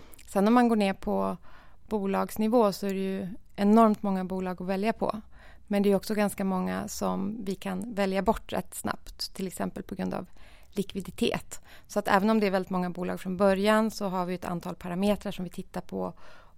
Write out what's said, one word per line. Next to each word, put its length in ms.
Sen 220
om 60
man 140
går 80
ner 160
på 440
bolagsnivå 840
så 140
är 80
det 60
ju 280
enormt 460
många 220
bolag 380
att 60
välja 240
på. 280
Men 160
det 100
är 40
också 180
ganska 300
många 440
som 560
vi 100
kan 400
välja 280
bort 300
rätt 220
snabbt, 600
till 120
exempel 360
på 120
grund 200
av 120
likviditet. 880
Så 120
att 100
även 220
om 100
det 60
är 40
väldigt 200
många 200
bolag 300
från 160
början 540
så 180
har 180
vi 80
ett 100
antal 300
parametrar 580
som 120
vi 60
tittar 300
på. 320